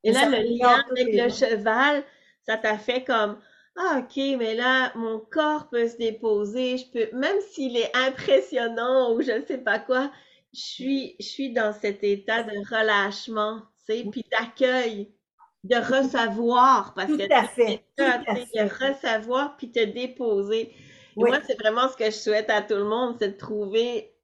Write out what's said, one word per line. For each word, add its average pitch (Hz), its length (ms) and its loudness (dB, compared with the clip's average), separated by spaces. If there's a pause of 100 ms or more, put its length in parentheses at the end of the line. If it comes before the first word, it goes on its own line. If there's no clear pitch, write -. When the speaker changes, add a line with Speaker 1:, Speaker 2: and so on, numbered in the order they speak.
Speaker 1:
Et 220 40 6
Speaker 2:
Et - 20 4
Speaker 1:
là, 262 120 4
Speaker 2:
ça 294 80 4
Speaker 1:
le 247 40 4
Speaker 2:
améliore 240 360 2
Speaker 1:
lien 269 140 6
Speaker 2:
tous 262 60 -8 (100)
Speaker 1:
avec 233 120 2
Speaker 2:
les 233 80 4
Speaker 1:
le 240 80 2
Speaker 2:
gens. - 60 -4 (120)
Speaker 1:
cheval, 233 560 2 (420)
ça 220 120 -2
t'a 214 200 0
fait 254 280 -4
comme, 214 320 0 (400)
Ah, 339 240 0
OK, 262 200 -8 (160)
mais 220 160 -2
là, 254 420 2
mon 226 240 -4
corps 302 500 -2
peut 233 180 0
se 233 80 -6
déposer, 220 840 -2
je 254 140 -12
peux... 233 260 -4
même 339 220 0 (120)
s'il 254 260 -4
est 226 180 0
impressionnant 254 1160 0
ou 240 80 0
je 262 100 -2
ne 220 140 -2
sais 269 140 -6
pas 214 200 0
quoi, 262 320 -2 (420)
je - 60 -16
suis, 262 600 -4
je - 40 -10
suis 269 280 -8
dans 220 180 2
cet 208 320 -6
état 208 400 0
de 214 80 -8 (180)
relâchement, 214 920 -2 (260)
tu 214 80 0
sais, 240 80 -4
Speaker 2:
Oui. 202 80 -8
Speaker 1:
puis 233 180 -10
d'accueil, 233 840 0 (500)
de 214 140 2
recevoir, 240 1160 2
parce 147 160 -4
Speaker 2:
Tout 302 80 0
Speaker 1:
que 196 160 2
Speaker 2:
à 254 220 6
Speaker 1:
c'est 240 120 6
Speaker 2:
fait, - 180 -4 (120)
Speaker 1:
ça, 254 220 2
Speaker 2:
tout 220 120 -6
à 220 40 2
Speaker 1:
tu 247 60 -4
sais, 214 220 -2
de 202 40 2
Speaker 2:
fait. 262 220 -2
Speaker 1:
recevoir 254 680 -2
puis 240 160 -14
te 233 140 2
déposer. 226 800 -2
Et - 100 -12 (420)
Speaker 2:
Oui. 233 140 4
Speaker 1:
moi, 269 180 4
c'est 247 100 -2
vraiment 226 300 2
ce 262 80 -4
que 220 120 -2
je 214 100 -2
souhaite 214 320 0
à 208 120 2
tout 208 140 -2
le 202 80 0
monde, 233 360 0
c'est 202 100 0
de 196 80 -10
trouver 220 720 -2 (140)